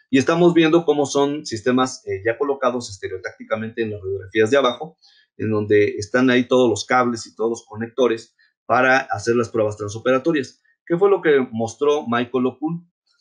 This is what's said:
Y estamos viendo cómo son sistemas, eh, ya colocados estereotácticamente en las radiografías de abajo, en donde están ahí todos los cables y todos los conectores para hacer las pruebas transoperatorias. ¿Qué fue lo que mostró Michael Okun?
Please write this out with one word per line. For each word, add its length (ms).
Y 80
estamos 340
viendo 320
cómo 220
son 400
sistemas, 580
eh, 180
ya 140
colocados 540
estereotácticamente 880
en 80
las 100
radiografías 520
de 60
abajo, 400
en 140
donde 480
están 320
ahí 180
todos 220
los 160
cables 400
y 100
todos 140
los 180
conectores 680
para 340
hacer 360
las 140
pruebas 260
transoperatorias. 840
¿Qué 100
fue 140
lo 140
que 280
mostró 560
Michael 380
Okun? 480